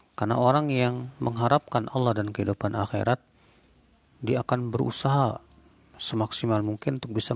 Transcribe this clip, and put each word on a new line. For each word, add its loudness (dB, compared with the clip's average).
karena 0
orang 4
yang -2
mengharapkan 0
Allah 2
dan -2
kehidupan -2
akhirat, 0
dia 0
akan -2
berusaha 2
semaksimal 0
mungkin -4
untuk -10
bisa -2